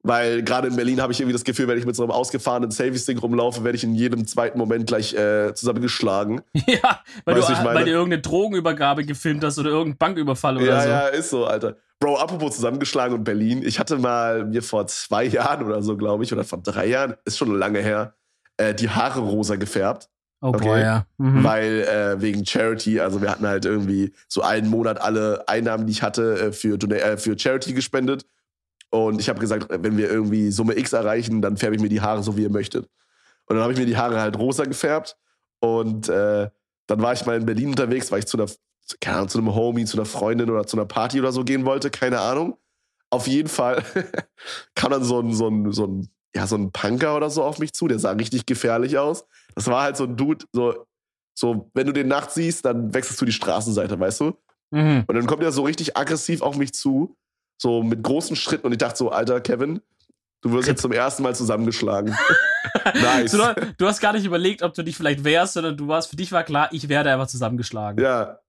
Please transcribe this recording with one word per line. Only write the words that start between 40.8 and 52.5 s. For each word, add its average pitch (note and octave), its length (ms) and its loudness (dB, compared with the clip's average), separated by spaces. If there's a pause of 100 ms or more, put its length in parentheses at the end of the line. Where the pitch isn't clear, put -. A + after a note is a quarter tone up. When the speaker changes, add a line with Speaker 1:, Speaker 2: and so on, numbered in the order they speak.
Speaker 1:
Party A#2+ 360 -2
oder C3 120 0
so B2+ 120 -2
gehen C3 200 0
wollte, C3+ 240 0
keine B2 320 0
Ahnung. C3+ 380 -2 (500)
Auf B2 200 -2
jeden D3+ 200 2
Fall B2+ 340 0 (120)
<laughs> - 800 -8
kam - 160 0
dann C3+ 140 2
so A#2+ 160 2
ein, A#2 120 0
so A2 160 2
ein, G#2 240 2
so G#2 140 0
ein, F#2+ 220 -4 (260)
ja, F#2+ 120 -2
so G#2+ 100 0
ein G2 160 -2
Punker C3+ 440 0
oder D3 140 0
so C#3+ 140 0
auf D3+ 140 -2
mich D3+ 140 -4
zu, E3+ 160 -2
der A2+ 100 2
sah G#2 120 0
richtig A2 360 -2
gefährlich B2 520 0
aus. D3+ 260 0 (300)
Das A#2 140 -2
war B2 160 2
halt C#3+ 120 -2
so C#3 80 0
ein B2 120 -4
Dude, D3 360 0
so, A#2+ 340 0 (480)
so, A#2 400 -2
wenn C3 120 2
du C#3+ 60 0
den C3+ 160 0
nachts C#3+ 260 0
siehst, E3 320 -2